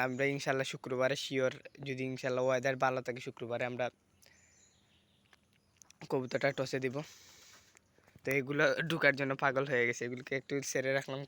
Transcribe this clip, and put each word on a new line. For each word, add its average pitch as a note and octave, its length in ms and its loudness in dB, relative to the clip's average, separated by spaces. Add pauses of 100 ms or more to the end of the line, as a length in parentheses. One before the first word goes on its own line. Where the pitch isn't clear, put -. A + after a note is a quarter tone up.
আমরা B2+ 160 -2 (120)
ইনশাল্লাহ C3+ 380 0
শুক্রবারে C3 500 0
শিওর, C3 300 0 (340)
যদি C3 240 -4
ইনশাল্লাহ B2+ 360 -2
ওয়েদার C3 280 2 (100)
ভালো B2+ 200 2
থাকে, A#2+ 220 -6
শুক্রবারে A#2+ 440 -4
আমরা B2 140 -2 (2250)
কবুতরটা C3+ 380 0 (100)
টসে C3 260 -2
দিব। B2+ 100 -4 (1300)
তো - 40 -12 (120)
এগুলো C#3+ 260 2 (240)
ঢুকার D3+ 300 6
জন্য C3+ 120 0 (120)
পাগল C3+ 280 4
হয়ে B2 160 4
গেছে, A#2+ 200 -2
এগুলোকে B2+ 320 -8
একটু - 140 -8 (180)
ছেড়ে C3+ 260 0
রাখলাম, C3+ 300 -6